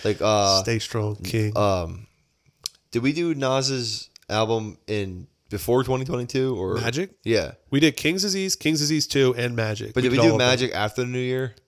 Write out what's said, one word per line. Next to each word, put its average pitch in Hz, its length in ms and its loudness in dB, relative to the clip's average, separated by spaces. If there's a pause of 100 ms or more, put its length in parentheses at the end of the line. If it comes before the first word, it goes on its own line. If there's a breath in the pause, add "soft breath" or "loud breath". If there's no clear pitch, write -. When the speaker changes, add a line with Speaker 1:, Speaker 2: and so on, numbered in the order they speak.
Speaker 1:
Like, 104 180 0
uh, 101 420 4
Speaker 2:
Stay 113 160 0
strong, 104 380 -4
King. 107 380 -2
Speaker 1:
um, 92 520 -2 (840)
did 117 140 0
we 143 100 2
do 165 220 -2
Nas's 131 760 -2 (180)
album 110 500 -2 (100)
in 98 400 -6 (220)
before 123 340 2
twenty 131 220 -2
twenty-two 127 500 -2
or 92 200 -2
Speaker 2:
Magic? 120 360 -2 (120)
Speaker 1:
Yeah. 107 280 0 (200)
Speaker 2:
We 139 100 2
did 156 160 4
King's 180 240 0
Disease, 190 340 -2
King's 156 240 0
Disease 147 280 0
Two, 131 300 4
and 120 180 -2
Magic. 107 380 -2
Speaker 1:
But - 40 0
Speaker 2:
We 127 60 2
Speaker 1:
did 123 80 4
we 120 60 2
Speaker 2:
did 120 60 6
Speaker 1:
do 113 60 8
Speaker 2:
all 110 60 4
of 110 40 2
them. 123 80 4
Speaker 1:
Magic 127 260 2
after 107 280 -2
the 123 60 -2
New 127 120 -4
Year? 127 360 -4 (120)